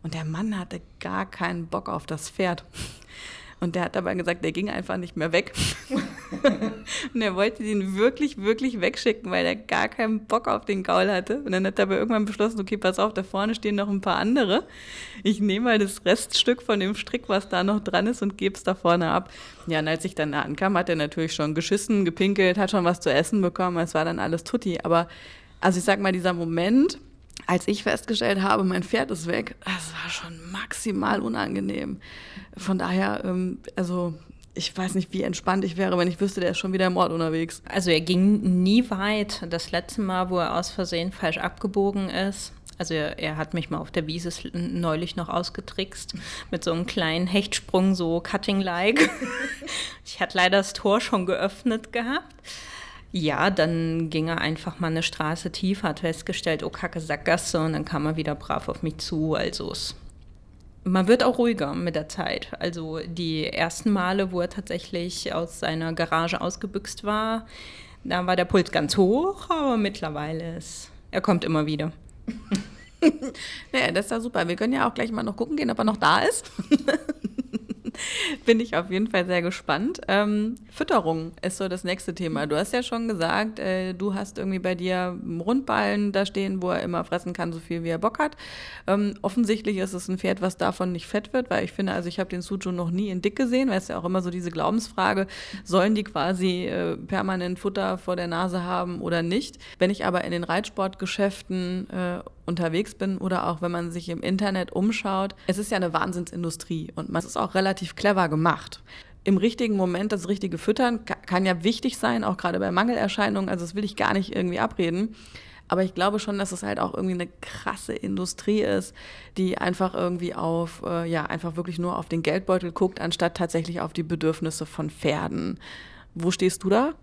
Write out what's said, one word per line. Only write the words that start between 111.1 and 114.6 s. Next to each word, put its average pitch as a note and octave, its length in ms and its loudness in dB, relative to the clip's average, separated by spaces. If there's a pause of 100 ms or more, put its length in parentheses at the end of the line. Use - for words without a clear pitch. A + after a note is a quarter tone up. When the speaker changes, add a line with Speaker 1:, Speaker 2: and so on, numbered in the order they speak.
Speaker 1:
kann F3+ 280 2
ja F3 200 2
wichtig A#3 340 2
sein, A3+ 240 2
auch G3 140 0
gerade F3+ 240 0
bei F#3+ 100 2
Mangelerscheinungen, G3+ 800 2
also F3 160 -2
das E3+ 100 -8
will G#3 100 -2
ich - 120 -6
gar - 160 2
nicht G3 240 0
irgendwie F3 240 0